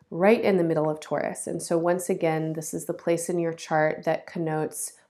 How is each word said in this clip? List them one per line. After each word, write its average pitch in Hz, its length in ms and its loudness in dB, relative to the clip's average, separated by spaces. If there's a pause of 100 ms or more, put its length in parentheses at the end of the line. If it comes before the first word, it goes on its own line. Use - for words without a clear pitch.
right 202 320 4
in 196 160 4
the 175 60 4
middle 160 260 2
of 156 120 -4
Taurus. - 480 -4
And 170 120 -4
so - 160 -2
once 175 320 0
again, 160 440 0
this 160 200 -8
is 165 120 -6
the 165 100 -4
place 165 340 -2
in 175 120 0
your 165 120 0
chart 156 520 0
that 160 240 -2
connotes 156 640 -4 (180)